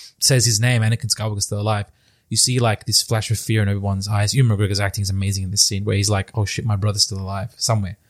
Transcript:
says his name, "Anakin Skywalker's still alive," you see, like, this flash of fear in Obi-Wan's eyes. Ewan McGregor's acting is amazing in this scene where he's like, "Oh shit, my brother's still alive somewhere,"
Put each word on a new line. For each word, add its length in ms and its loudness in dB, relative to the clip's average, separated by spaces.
says 260 4
his 140 2
name, 220 2
"Anakin 240 0
Skywalker's 400 -4
still 160 -4
alive," 240 0
you 80 -6
see, 240 2
like, 260 0
this 180 0
flash 280 -2
of 80 0
fear 220 0
in 80 0
Obi-Wan's 400 -2
eyes. 240 0
Ewan 240 4
McGregor's 240 0
acting 220 -2
is 80 -2
amazing 340 -2
in 60 -6
this 120 2
scene 220 0
where 100 2
he's 140 2
like, 240 0
"Oh 100 0
shit, 220 -4
my 100 2
brother's 280 0
still 180 -2
alive 340 -8
somewhere," 420 -2